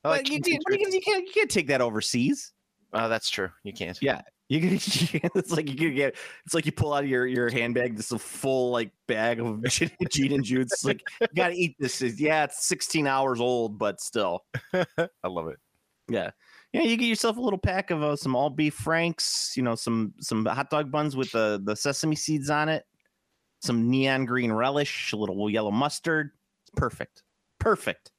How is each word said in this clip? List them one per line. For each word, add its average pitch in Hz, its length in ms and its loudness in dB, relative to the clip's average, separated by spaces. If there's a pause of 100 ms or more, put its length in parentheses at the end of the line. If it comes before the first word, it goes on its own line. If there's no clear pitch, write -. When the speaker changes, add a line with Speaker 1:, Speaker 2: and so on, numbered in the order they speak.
Speaker 1:
I - 60 2
like 277 100 2
Speaker 2:
But 269 80 -4
you 294 80 0
Speaker 1:
jeans 349 100 -2
and 339 60 2
Speaker 2:
can't, 302 120 0
what 381 80 0
are 403 60 2
you 415 60 2
Speaker 1:
shirts. - 20 0
Speaker 2:
gonna, 381 80 -2
you 381 80 2
can't, 381 240 0
you 381 60 -16
can't 415 180 2
take 165 160 2
that 135 140 2
overseas. 120 720 0 (400)
Speaker 1:
Oh, 113 160 0
that's 113 220 0
true. 95 200 -2 (140)
You 101 80 -10
can't. 87 280 -8
Speaker 2:
Yeah. 135 200 0 (280)
You 151 120 2
can, 175 100 4
<laughs> 190 40 4
you - 40 0
can't, 165 560 0
it's 185 160 0
like 156 180 0
you 135 60 -4
can 151 220 0
get, 139 180 2 (320)
it's - 80 -6
like 156 120 2
you 151 60 0
pull 147 220 0
out 143 80 2
of 139 80 -2
your, 127 160 4
your 123 240 2
handbag, 120 460 0
this 113 200 -6
full, 127 540 0
like, 117 220 0 (160)
bag 117 320 2
of 113 240 -4
<laughs> 120 40 0
gin, 160 220 0 (180)
gin 139 260 2
and 135 100 2
juice. 127 280 0
It's - 120 -4
like, - 180 -2 (180)
"You 226 140 4
gotta 180 200 2
eat 175 260 0
this." 131 200 -2
It's, 117 200 -2
yeah, 151 240 4
it's - 200 -6
sixteen 151 440 0
hours 135 320 2
old, 120 360 0
but 101 240 -2
still. 92 440 -2 (140)
Speaker 1:
<laughs> - 140 -8
I 170 360 0 (200)
love 82 200 -4
it. - 80 -8 (520)
Speaker 2:
Yeah. 95 220 -2 (440)
Yeah, - 80 2
you 226 140 2
get 233 100 0
yourself 226 300 2
a 240 40 -8
little 208 180 0
pack 190 340 0
of, 156 100 0
uh, 147 140 2
some 131 180 0
all 139 160 2
beef 151 240 0
franks, - 840 0
you 131 60 0
know, 117 140 2
some, 113 440 -2
some 110 240 -2
hot 127 260 -2
dog 151 200 0
buns 147 240 0
with 131 160 -2
the, 107 320 2
the 107 140 -2
sesame 151 400 0
seeds 147 340 -2
on 151 180 2
it, 160 160 -2 (760)
some 117 260 2
neon 135 380 4
green 120 240 0
relish, 139 600 0
a 107 40 -4
little 104 320 -2
yellow 107 220 0
mustard. 147 640 0 (320)
It's - 100 -20
perfect. - 480 -4 (380)
Perfect. - 580 -2